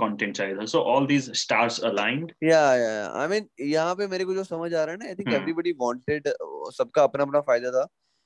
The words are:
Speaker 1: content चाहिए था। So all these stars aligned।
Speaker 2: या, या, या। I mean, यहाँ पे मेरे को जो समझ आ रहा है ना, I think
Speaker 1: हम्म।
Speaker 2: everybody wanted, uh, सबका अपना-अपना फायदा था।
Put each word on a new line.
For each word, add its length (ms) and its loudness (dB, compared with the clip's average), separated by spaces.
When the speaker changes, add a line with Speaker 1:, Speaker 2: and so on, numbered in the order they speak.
Speaker 1:
content 300 -2
चाहिए 240 -4
था। 40 -6
So 160 -2
all 300 4
these 240 2
stars 500 0
aligned। 520 -2
Speaker 2:
या, 320 6
या, 140 2
या। 240 -4
I 160 -2
mean, 140 -2
यहाँ 340 0
पे 120 -4
मेरे 180 -4
को 100 -2
जो 100 -2
समझ 300 -6
आ 100 0
रहा 100 -6
है 80 -12
ना, 20 -12
I 120 -10
think 120 -6
Speaker 1:
हम्म। 100 2
Speaker 2:
everybody 340 -4
wanted, 440 -2
uh, 460 -6
सबका 320 2
अपना-अपना 360 2
फायदा 300 2
था। 180 0